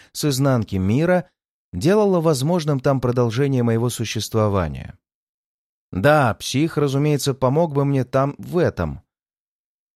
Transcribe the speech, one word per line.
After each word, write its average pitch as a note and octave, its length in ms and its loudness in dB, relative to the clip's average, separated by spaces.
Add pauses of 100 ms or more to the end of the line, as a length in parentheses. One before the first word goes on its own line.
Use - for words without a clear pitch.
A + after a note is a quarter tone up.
(120)
с - 120 -8
изнанки C3 520 0
мира D3+ 520 0 (440)
делала F#3+ 480 2
возможным D3+ 600 0
там C3+ 200 0
продолжение B2 600 0
моего A#2 280 0
существования. G2+ 1080 -4 (920)
Да, B2 440 4
псих, - 420 -2
разумеется, C#3+ 580 0
помог D3 380 0
бы C#3 120 0
мне C#3 200 0
там C#3 340 -2
в D3 200 -6
этом. F2 440 -2 (920)